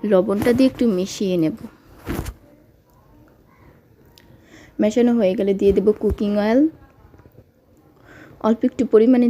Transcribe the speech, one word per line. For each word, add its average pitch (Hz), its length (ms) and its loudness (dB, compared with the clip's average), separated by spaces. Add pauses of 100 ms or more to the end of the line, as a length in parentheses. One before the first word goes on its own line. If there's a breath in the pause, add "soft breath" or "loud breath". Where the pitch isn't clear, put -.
(120)
লবণটা 202 440 0
দিয়ে 262 160 2
একটু - 120 -2 (120)
মিশিয়ে 185 460 -4
নেব। 156 140 -2 (3250 soft breath)
মেশানো 233 380 2
হয়ে 190 200 2
গেলে 202 220 0
দিয়ে 196 160 4
দেব 208 120 2 (140)
কুকিং 208 280 -2 (120)
অয়েল, 220 180 2 (1900 loud breath)
অল্প 226 220 0
একটু - 140 -4 (100)
পরিমাণে 240 380 4